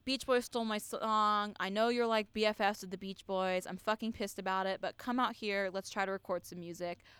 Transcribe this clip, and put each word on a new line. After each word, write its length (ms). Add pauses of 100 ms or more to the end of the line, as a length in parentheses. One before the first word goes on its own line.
Beach 200
Boys 200
stole 200
my 140
song. 800
I 100
know 200
you're, 180
like, 260
B 120
F 160
Fs 200
with 100
the 60
Beach 300
Boys. 400
I'm 100
fucking 360
pissed 260
about 280
it, 140
but 160
come 220
out 160
here. 380
Let's 180
try 140
to 80
record 320
some 160
music. 380 (200)